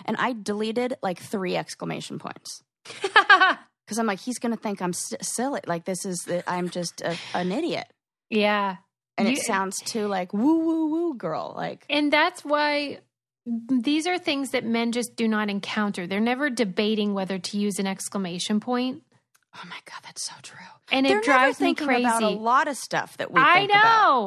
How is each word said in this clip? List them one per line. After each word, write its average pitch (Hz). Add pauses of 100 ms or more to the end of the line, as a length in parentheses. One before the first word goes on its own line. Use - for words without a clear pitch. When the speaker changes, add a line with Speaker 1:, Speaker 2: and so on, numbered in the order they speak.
Speaker 1:
and 220
I 233
deleted, 220
like, 185
three 185
exclamation 160
points. - (220)
Speaker 2:
<laughs> - (840)
Speaker 1:
'Cause 220
I'm 226
like, 196
"He's 247
gonna 233
think 202
I'm 180
s-, - (100)
silly. 254
Like, 170
this 185
is, 180
the, 175
I'm 180
just 170
a, 170 (160)
an 185
idiot." 247 (380)
Speaker 2:
Yeah. 202 (420)
Speaker 1:
And 226
Speaker 2:
You 262
Speaker 1:
it 294
sounds 190
too, 214
like, 190
"Woo, 294
woo, 320
woo 330
girl." 156
Like -
Speaker 2:
And 294
that's 320
why 294 (440)
these 254
are 359
things 277
that 254
men 233
just 240
do 226
not 214
encounter. 202
They're 190
never 247
debating 214
whether 190
to 202
use 202
an 196
exclamation 190
point. 254 (520)
Speaker 1:
Oh -
my -
God, -
that's -
so - (100)
true. - (320)
Speaker 2:
And 269
it 269
Speaker 1:
They're 403
never 427
Speaker 2:
drives 269
me -
Speaker 1:
thinking 302
about 240
a 214
Speaker 2:
crazy. 196
Speaker 1:
lot 254
of 262
stuff -
that -
we 254
Speaker 2:
I 330
Speaker 1:
think 403
about. 415 (440)